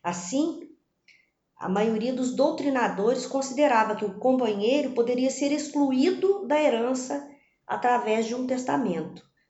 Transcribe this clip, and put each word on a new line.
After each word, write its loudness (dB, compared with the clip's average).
Assim, -2
a -6
maioria 0
dos -2
doutrinadores 0
considerava 2
que -4
o -4
companheiro 0
poderia 0
ser -2
excluído 2
da 2
herança 0
através 0
de -4
um -4
testamento. -2